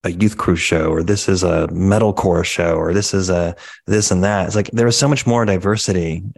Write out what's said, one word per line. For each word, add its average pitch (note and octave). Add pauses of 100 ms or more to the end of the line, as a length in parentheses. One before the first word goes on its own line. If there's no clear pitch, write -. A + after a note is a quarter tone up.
a F#2+
youth G2+
crew -
show, D#2+
or D#2+
this G2
is F#2
a D#2+
metalcore F#2+
show, E2+
or D#2+
this G2+
is F#2+
a F2 (300)
this G#2
and F#2
that. G2
It's G2+
like, G#2
there A#2
was A#2
so C#3+
much C#3+
more A#2
diversity, F#2 (140)